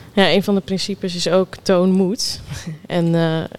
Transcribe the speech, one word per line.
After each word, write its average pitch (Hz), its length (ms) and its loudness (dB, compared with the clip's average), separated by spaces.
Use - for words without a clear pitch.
Ja, 190 160 4
een 185 140 4
van 202 120 0
de 190 60 0
principes 190 540 -6
is 175 120 -4
ook 185 340 2
toon 185 300 2
moed. 190 480 0
<laughs> - 300 -14
En, 165 280 0
eh, 165 220 0